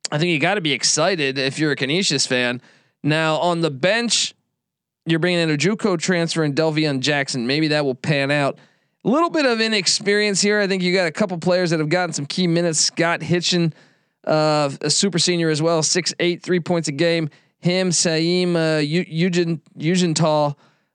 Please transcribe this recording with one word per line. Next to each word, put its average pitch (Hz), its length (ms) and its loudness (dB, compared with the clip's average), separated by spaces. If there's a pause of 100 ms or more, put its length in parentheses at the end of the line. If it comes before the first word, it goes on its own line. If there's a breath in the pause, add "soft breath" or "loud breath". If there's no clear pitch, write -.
(120)
I 151 60 -2
think 175 120 0
you 160 80 0
gotta 180 220 0
be 151 120 -2
excited 151 640 0
if 135 220 -4
you're 151 140 0
a 131 40 -2
Canisius 147 520 -2
fan. 123 340 -2 (400 soft breath)
Now 156 360 0
on 170 220 0
the 165 120 0
bench, 202 640 -2 (720)
you're 160 140 0
bringing 175 220 2
in 165 100 2
a 151 60 2
juco 185 420 0
transfer 170 460 0
in 147 100 0
Delvion 156 460 0
Jackson. 135 460 -2
Maybe 151 220 0
that 147 160 0
will 135 120 -2
pan 139 340 0
out. 143 280 0 (460 soft breath)
A - 40 0
little 320 220 2
bit 320 160 2
of 226 140 2
inexperience 208 800 0
here. 208 200 2
I 202 80 0
think 190 140 -2
you 180 100 0
got 185 160 2
a 156 40 -6
couple 185 260 -2
players 175 320 2
that 160 100 0
have 151 80 -2
gotten 175 240 0
some 143 140 -6
key 185 200 -2
minutes. 170 320 0
Scott 170 400 0
Hitchen, 170 540 0 (520 soft breath)
uh, 151 460 2 (100)
a 151 100 -2
super 175 280 0
senior 170 320 0
as 151 100 0
well, 165 220 2
six - 380 -2
eight, 175 220 0
three 180 180 0
points 165 260 -2
a 151 60 -4
game. 165 380 0 (280 soft breath)
Him, 185 320 0
Saeem, 170 640 0
uh, 160 240 2
Eu-, 151 300 0
Eugen-, 165 520 0 (160)
Eugenthal, 156 800 0 (380 soft breath)